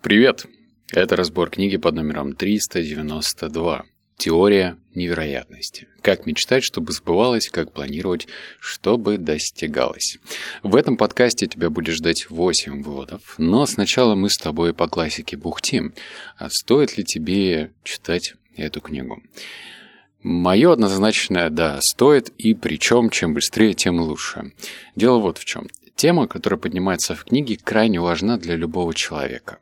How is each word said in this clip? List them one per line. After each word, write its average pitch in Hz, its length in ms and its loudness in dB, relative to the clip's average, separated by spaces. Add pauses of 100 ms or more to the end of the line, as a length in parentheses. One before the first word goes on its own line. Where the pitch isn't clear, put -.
Привет! 113 400 6 (480)
Это 92 220 4
разбор 85 340 0
книги 98 280 -2
под 80 180 0
номером 73 400 -4
триста 98 480 -2
девяносто 76 680 -6
два. 82 360 -4 (320)
Теория 92 600 4 (160)
невероятности. 80 960 -6 (160)
Как 95 240 2
мечтать, 127 360 0
чтобы - 280 -6
сбывалось, 110 580 2
как - 220 -4
планировать, 80 560 -6 (320)
чтобы 104 580 0
достигалось. 76 1040 -4 (420)
В 101 140 2
этом 135 200 4
подкасте 113 520 2
тебя 82 240 -2
будет 82 240 -4
ждать 80 340 -2
восемь 82 540 -2
выводов, 69 560 -12
но 101 260 2
сначала 110 480 2
мы 98 160 2
с - 80 0
тобой 82 380 -2
по 85 120 0
классике 78 500 -6
бухтим. - 580 -4 (420)
А - 140 -12
стоит - 480 2
ли 95 40 -4
тебе 87 680 0 (120)
читать - 520 -6 (200)
эту 76 260 -8
книгу? 64 420 -10 (960)
Моё 90 520 4
однозначное 98 760 2
«да», 78 320 0
стоит, 135 560 4
и 110 160 2
причём 110 560 2
чем 82 240 -2
быстрее, 101 400 2
тем 87 260 0
лучше. - 520 -6 (440)
Дело 120 220 6
вот 95 220 0
в - 60 -12
чём. - 220 -8 (280)
Тема, 160 320 4
которая - 320 -2
поднимается 90 560 -2
в - 80 -18
книге, 127 340 0
крайне 107 420 2
важна 87 380 0
для 85 180 -4
любого 85 380 -4
человека. - 680 -6